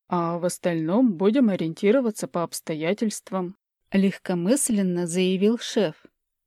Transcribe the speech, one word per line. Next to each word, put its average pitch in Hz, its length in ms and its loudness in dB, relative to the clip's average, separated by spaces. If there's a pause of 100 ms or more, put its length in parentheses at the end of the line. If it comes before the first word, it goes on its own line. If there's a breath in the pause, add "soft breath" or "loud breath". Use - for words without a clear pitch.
а 170 300 -2
в 165 60 -4
остальном 175 680 0
будем 220 340 2
ориентироваться 202 800 0
по 175 140 -4
обстоятельствам», — 180 1120 -4 (360)
легкомысленно 190 1120 0
заявил 185 520 2
шеф. 180 360 -2 (520)